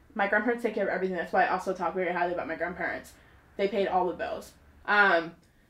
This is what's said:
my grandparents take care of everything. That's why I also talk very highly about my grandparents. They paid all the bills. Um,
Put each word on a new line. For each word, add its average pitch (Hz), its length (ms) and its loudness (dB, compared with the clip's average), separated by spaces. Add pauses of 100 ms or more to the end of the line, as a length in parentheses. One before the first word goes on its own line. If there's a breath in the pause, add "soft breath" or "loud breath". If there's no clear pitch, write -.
(140)
my 196 140 0
grandparents 226 340 0
take 220 120 -2
care 208 100 0
of - 40 0
everything. 185 300 -2
That's 180 160 -4
why 185 100 6
I - 60 2
also 185 240 -2
talk 180 200 -2
very 185 160 0
highly 175 220 0
about 160 160 -4
my 160 80 -4
grandparents. 165 560 -6 (460 soft breath)
They 196 100 2
paid 202 180 0
all 180 200 2
the 170 80 -4
bills. - 380 -8 (340)
Um, 185 460 4 (380)